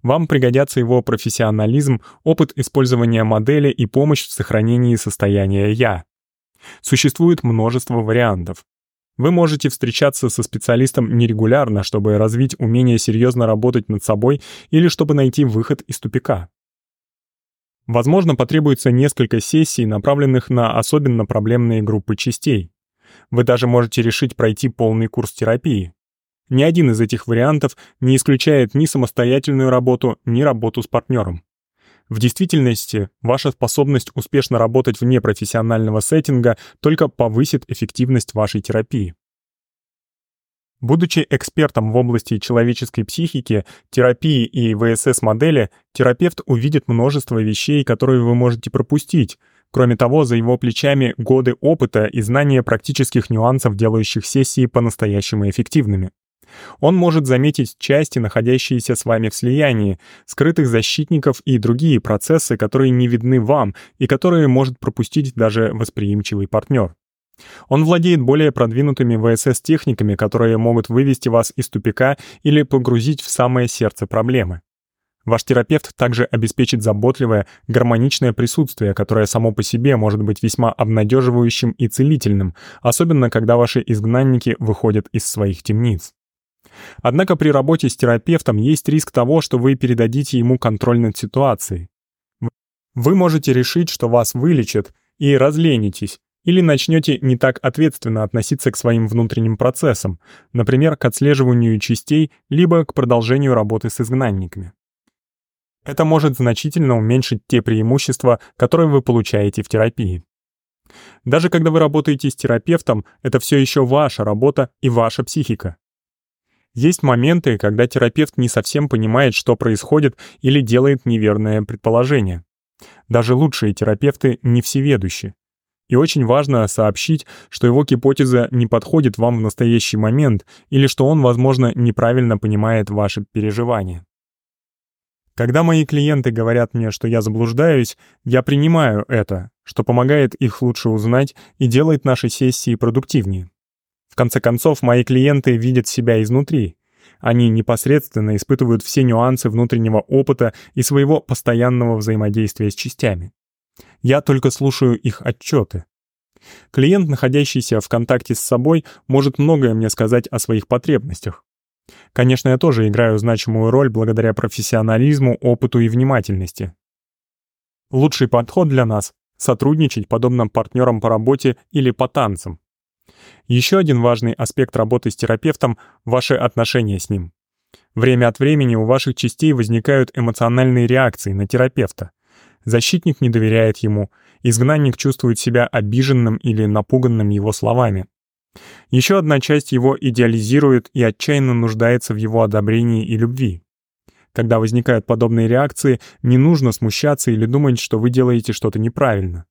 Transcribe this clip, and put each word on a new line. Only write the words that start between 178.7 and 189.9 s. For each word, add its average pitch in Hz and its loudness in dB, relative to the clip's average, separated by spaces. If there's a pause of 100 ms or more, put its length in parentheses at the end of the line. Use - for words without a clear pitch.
у 110 0
ваших 131 -2
частей 156 0
возникают 120 0
эмоциональные 120 0
реакции 123 0
на 98 -4
терапевта. 123 -2 (540)
Защитник 127 0
не 127 0
доверяет 110 2
ему, 104 -2 (300)
изгнанник 127 0
чувствует 127 -2
себя 120 0
обиженным 120 0
или 110 -2
напуганным 107 0
его 104 -2
словами. 110 -2 (840)
Ещё 131 2
одна 151 2
часть 147 -2
его 131 2